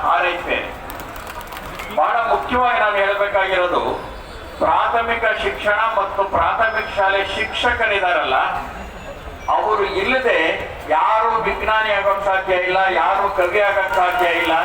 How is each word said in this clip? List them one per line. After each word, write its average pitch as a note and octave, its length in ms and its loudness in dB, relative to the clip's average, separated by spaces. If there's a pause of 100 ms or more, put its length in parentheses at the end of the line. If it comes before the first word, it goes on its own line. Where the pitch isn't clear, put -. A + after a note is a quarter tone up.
ಹಾರೈಸ್ತೇನೆ. E3+ 840 -2 (1080)
ಬಹಳ D#3 200 2
ಮುಖ್ಯವಾಗಿ A#3+ 640 0
ನಾನು G#3 160 0
ಹೇಳ್ಬೇಕಾಗಿರೋದು, F#3+ 1080 2 (540)
ಪ್ರಾಥಮಿಕ A#3 640 2 (180)
ಶಿಕ್ಷಣ G#3 300 0
ಮತ್ತು G3+ 520 2
ಪ್ರಾಥಮಿಕ - 640 0 (100)
ಶಾಲೆ F#3+ 380 2
ಶಿಕ್ಷಕರಿದಾರಲ್ಲ, F#3+ 1000 0 (1120)
ಅವರು - 360 2
ಇಲ್ಲದೆ F#3+ 880 0 (180)
ಯಾರು G#3+ 400 2
ವಿಜ್ಞಾನಿ G#3+ 600 0
ಆಗೋಕ್ G3 340 2
ಸಾಧ್ಯ F#3+ 300 0
ಇಲ್ಲ, F3+ 220 0 (140)
ಯಾರು G3 460 0
ಕವಿ F3+ 240 2
ಆಗೋಕ್ G3 340 0
ಸಾಧ್ಯ F3+ 320 2
ಇಲ್ಲ E3+ 260 0 (120)